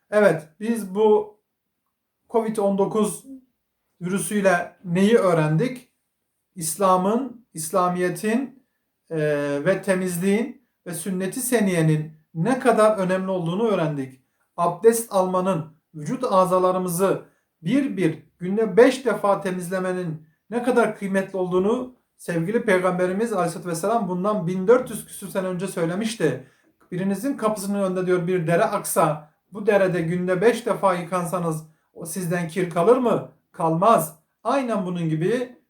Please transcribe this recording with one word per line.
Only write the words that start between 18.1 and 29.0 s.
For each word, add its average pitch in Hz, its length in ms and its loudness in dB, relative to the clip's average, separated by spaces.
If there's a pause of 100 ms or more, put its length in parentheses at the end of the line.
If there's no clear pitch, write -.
günde 190 380 -2
beş 254 300 6
defa 202 340 0
temizlemenin 185 840 -6 (240)
ne 233 120 -4
kadar 233 360 0
kıymetli 190 400 -4
olduğunu 185 580 -2 (200)
sevgili 185 480 -2
Peygamberimiz 185 680 0
Aleyhisselatü 175 360 -4
Vesselam 196 400 -2
bundan 185 380 -2
bin 185 220 -2
dört 247 220 4
yüz 214 160 -12
küsur - 220 -16
sene 185 180 -4
önce 185 220 -6
söylemişti. 175 800 -2 (460)
"Birinizin 196 440 -4
kapısının 202 460 -2
önünde," 185 240 -2
diyor, 175 200 0
"bir 180 200 -2
dere 170 180 2
aksa, - 680 -2 (220)